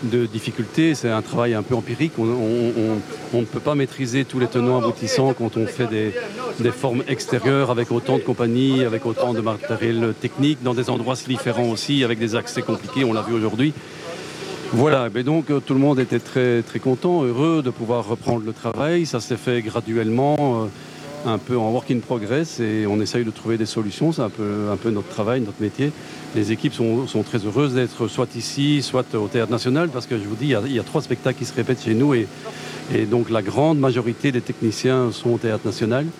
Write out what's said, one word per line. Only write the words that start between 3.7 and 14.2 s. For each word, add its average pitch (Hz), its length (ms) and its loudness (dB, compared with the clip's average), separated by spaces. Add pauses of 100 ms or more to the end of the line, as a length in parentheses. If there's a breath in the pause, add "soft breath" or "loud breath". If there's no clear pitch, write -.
maîtriser 131 500 0
tous 131 140 -4
les 123 80 4
tenants 123 320 2
aboutissants 117 540 2
quand 113 220 -2
on 113 100 2
fait 117 220 -2
des, 107 260 0 (460)
des 120 120 2
formes 131 360 -2
extérieures, 135 640 2
avec 120 200 0
autant 120 260 2
de 107 60 0
compagnies, 127 600 2
avec 113 220 0
autant 117 280 0
de 113 80 0
matériel 113 800 0
technique, 135 440 0
dans 123 100 0
des 123 160 -2
endroits 123 260 0
si - 120 -10
différents 120 420 0
aussi, 135 340 2
avec 117 160 2
des 113 160 0
accès 117 260 -2
compliqués, 117 440 -2
on 113 80 2
l'a 110 80 0
vu 104 120 -2
aujourd'hui. 113 400 2 (1000 loud breath)